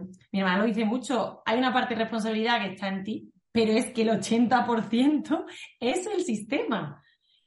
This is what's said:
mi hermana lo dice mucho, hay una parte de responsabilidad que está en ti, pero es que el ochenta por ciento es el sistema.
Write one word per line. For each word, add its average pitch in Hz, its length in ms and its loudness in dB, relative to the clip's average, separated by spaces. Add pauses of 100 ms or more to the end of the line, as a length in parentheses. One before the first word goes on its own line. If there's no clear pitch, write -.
(320)
mi 196 80 0
hermana 190 180 2
lo 208 60 2
dice 226 200 0
mucho, 233 600 -2
hay 226 140 2
una 262 140 2
parte 240 220 0
de 220 60 0
responsabilidad 220 600 0
que 190 140 -4
está 196 140 -6
en 190 160 -6
ti, - 260 -8 (220)
pero 226 200 4
es 247 200 2
que 226 100 0
el 220 80 4
ochenta 226 560 2
por 226 180 2
ciento 277 600 2 (340)
es 320 280 -2
el 392 180 -2
sistema. 214 760 -2 (460)